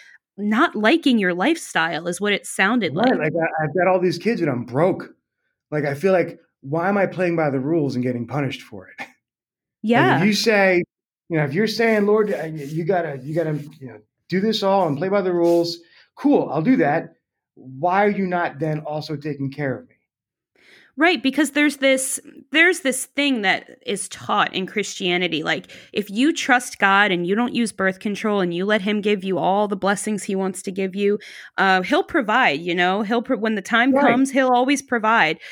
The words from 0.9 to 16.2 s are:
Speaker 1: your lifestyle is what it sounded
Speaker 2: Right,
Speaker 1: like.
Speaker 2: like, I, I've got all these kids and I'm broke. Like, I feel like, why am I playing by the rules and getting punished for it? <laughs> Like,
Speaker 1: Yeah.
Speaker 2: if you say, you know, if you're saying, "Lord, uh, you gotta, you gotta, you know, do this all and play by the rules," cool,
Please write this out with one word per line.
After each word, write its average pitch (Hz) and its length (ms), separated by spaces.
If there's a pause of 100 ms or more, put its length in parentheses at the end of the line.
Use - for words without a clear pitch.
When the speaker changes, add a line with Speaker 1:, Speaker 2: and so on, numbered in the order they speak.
Speaker 1:
your 180 140
lifestyle 170 720
is 170 140
what 208 140
it - 100
sounded 196 500
Speaker 2:
Right, 233 180
Speaker 1:
like. 180 60
Speaker 2:
like, 156 140
I, 160 320
I've 151 100
got 180 120
all 185 140
these 175 180
kids 202 240
and 156 80
I'm 120 140
broke. 143 440 (640)
Like, 151 140
I 143 100
feel 190 180
like, 170 260 (220)
why 165 300
am 202 80
I 185 80
playing 170 300
by 156 120
the 135 120
rules 143 340
and 123 100
getting 117 220
punished 127 340
for 95 280
it? - 100
<laughs> - 80 (800)
Like, 220 40
Speaker 1:
Yeah. 311 300
Speaker 2:
if 196 60
you 214 60
say, 196 500 (460)
you 170 80
know, 151 80
if 131 80
you're 208 140
saying, 220 400
"Lord, 208 260
uh, 160 120
you 156 400
gotta, 160 380
you 151 120
gotta, 156 180 (260)
you 131 100
know, 107 100 (320)
do 185 100
this 214 220
all 190 260
and 139 80
play 185 140
by 202 100
the 185 140
rules," 170 420 (380)
cool, 196 360